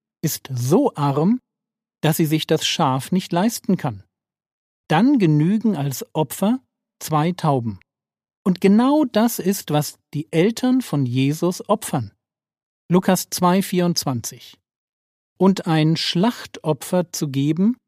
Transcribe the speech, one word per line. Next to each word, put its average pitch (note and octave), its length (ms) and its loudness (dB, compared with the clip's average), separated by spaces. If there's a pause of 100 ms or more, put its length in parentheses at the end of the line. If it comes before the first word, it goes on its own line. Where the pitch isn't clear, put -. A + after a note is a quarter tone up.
(220)
ist - 320 -6
so C#3+ 400 0
arm, D3+ 460 0 (640)
dass D#3 160 2
sie E3 80 2
sich D3+ 200 -2
das D#3+ 200 0
Schaf C3+ 440 -2
nicht F#3 220 -2
leisten F#3 460 0
kann. G#2+ 260 -8 (840)
Dann A#3+ 300 4
genügen F3+ 580 2
als C#3 380 -6
Opfer G3 460 -2 (400)
zwei D#3 320 0
Tauben. B2 480 -2 (640)
Und F#3+ 160 0
genau B3 440 4
das A#3 340 0
ist, F#3+ 340 -4
was D3 260 -2 (160)
die - 180 -8
Eltern A#3 480 2
von C#3+ 240 -2
Jesus C#3 640 -2
opfern. C#3 440 -4 (760)
Lukas F#3 420 2
zwei F3+ 320 2
vierundzwanzig. E3 960 -4 (800)
Und F#3+ 280 2
ein D#3 300 2
Schlachtopfer - 1160 -4
zu D#3+ 160 -6
geben, D#3+ 480 0 (120)